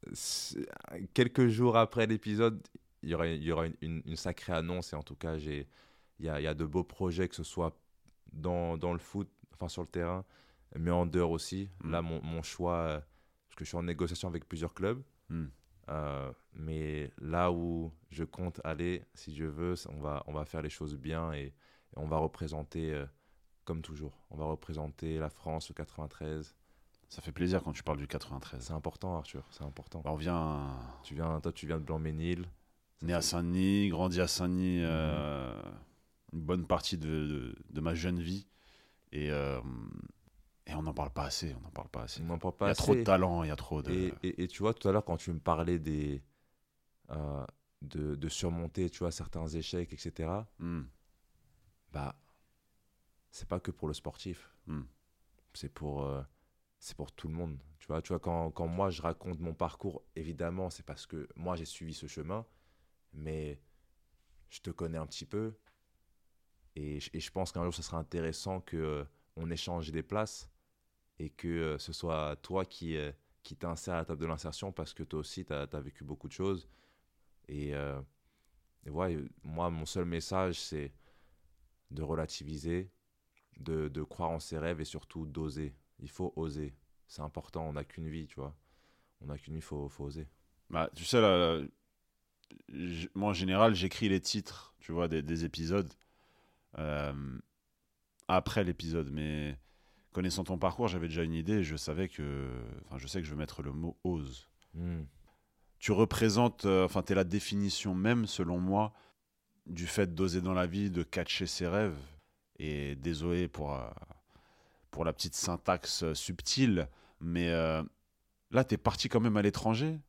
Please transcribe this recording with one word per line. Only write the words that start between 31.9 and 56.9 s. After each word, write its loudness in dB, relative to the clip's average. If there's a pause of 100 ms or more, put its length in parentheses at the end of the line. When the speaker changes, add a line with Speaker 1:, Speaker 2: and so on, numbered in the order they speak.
Speaker 2:
Né 2
à 4
Saint-Denis, 4
grandi 2
à 6
Saint-Denis, 2
Speaker 1:
Mhm. 2
Speaker 2:
euh, 0 (720)
une -2
bonne 2
partie 4
de, -2
de, 0 (140)
de -4
ma 2
jeune 2
vie. -2 (640)
Et, -2
euh, 0 (1080)
et -8
on -4
n'en -2
parle -2
pas -2
assez, -4
on -10
n'en -14
parle -10
pas -6
assez. -8
Speaker 1:
On -4
n'en -2
parle -2
pas 2
Speaker 2:
Il 6
y 6
a 4
Speaker 1:
assez. 2
Speaker 2:
trop 10
de 4
talent, 6
il 0
y 0
a 0
trop -2
de -2
Speaker 1:
Et, 2
et, 0
et 0
tu -10
vois, 4
tout 0
à 6
l'heure, 4
quand 0
tu -6
me -2
parlais 4
des... 0 (880)
Euh, -4 (360)
de, -2
de -2
surmonter, 0
tu -12
vois, 0
certains -4
échecs, -4
et -12
cetera, -4 (100)
Speaker 2:
Hmm. -4 (1080)
Speaker 1:
bah, -6 (1160)
c'est -10
pas -2
que -4
pour -4
le 0
sportif. -8 (200)
Speaker 2:
Hmm. -4 (720)
Speaker 1:
C'est -10
pour, -4
euh, -2 (560)
c'est -14